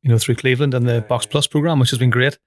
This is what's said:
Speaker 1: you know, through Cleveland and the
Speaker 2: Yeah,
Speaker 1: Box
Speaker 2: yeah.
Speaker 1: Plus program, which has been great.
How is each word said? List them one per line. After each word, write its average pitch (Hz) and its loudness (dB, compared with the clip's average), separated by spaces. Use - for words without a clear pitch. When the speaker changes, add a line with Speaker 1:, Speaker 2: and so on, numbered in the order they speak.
Speaker 1:
you 131 0
know, 113 6
through 117 0
Cleveland 131 0
and 123 0
the 117 0
Speaker 2:
Yeah, 120 0
Speaker 1:
Box 117 -4
Speaker 2:
yeah. - -10
Speaker 1:
Plus 147 0
program, 151 -2
which 123 2
has 123 -4
been 123 2
great. 127 0